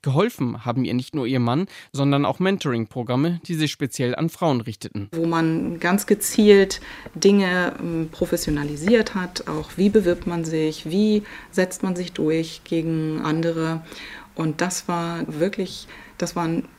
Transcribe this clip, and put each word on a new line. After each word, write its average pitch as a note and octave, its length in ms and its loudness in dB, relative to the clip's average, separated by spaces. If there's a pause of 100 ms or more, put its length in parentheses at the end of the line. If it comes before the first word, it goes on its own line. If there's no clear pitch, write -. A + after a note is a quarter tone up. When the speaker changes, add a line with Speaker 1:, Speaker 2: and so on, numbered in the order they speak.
Speaker 1:
Geholfen C3+ 640 0
haben B2 180 0
ihr F2+ 80 -2
nicht B2+ 220 -4
nur C3+ 120 -2
ihr B2+ 140 0
Mann, B2+ 260 2 (260)
sondern C#3 340 2
auch C3 120 0
Mentoring-Programme, C#3 1080 0
die F3 80 -4
sich D#3 160 0
speziell B2+ 440 -2
an D#3+ 140 -2
Frauen C#3+ 320 0
richteten. G#2 520 -10
Speaker 2:
Wo E3 120 -2
man E3 540 0
ganz F#3+ 280 0
gezielt G3+ 760 6 (320)
Dinge, F#3 680 4
ähm, E3 300 -4
professionalisiert D#3+ 1040 0
hat, F3+ 340 -6
auch D3+ 280 -6
wie G3 120 4
bewirbt F3 380 4
man E3+ 180 -2
sich, D#3 460 -2
wie G#3 320 2 (280)
setzt F#3 320 0
man F#3 140 -2
sich F3+ 160 -6
durch D#3+ 520 -2
gegen D#3+ 580 -2
andere. D#3+ 600 -2 (520)
Und D#3+ 260 -2
das F#3 260 -4
war E3+ 420 -4
wirklich, F3+ 580 -4 (320)
das - 180 -4
waren E3+ 320 -2 (100)